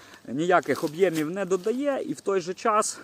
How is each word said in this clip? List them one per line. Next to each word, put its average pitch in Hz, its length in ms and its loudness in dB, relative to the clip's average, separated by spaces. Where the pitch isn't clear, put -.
ніяких 151 560 2
об'ємів 160 480 2
не 196 140 -4
додає. 226 580 -2
І - 100 -6
в - 80 -10
той 196 200 0
же 175 120 -8
час 214 500 0